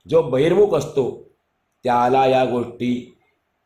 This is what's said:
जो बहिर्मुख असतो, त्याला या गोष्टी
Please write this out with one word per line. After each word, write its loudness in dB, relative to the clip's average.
जो 2
बहिर्मुख 2
असतो, -4
त्याला 2
या 2
गोष्टी -6